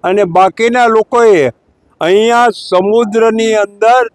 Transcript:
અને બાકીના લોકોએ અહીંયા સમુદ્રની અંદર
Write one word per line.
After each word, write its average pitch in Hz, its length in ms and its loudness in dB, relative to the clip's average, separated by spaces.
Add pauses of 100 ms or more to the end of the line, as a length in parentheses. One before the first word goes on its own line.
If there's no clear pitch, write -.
અને 196 200 0
બાકીના 220 600 0
લોકોએ 220 640 2 (500)
અહીંયા 226 480 0
સમુદ્રની 220 1040 -2
અંદર 214 480 0 (120)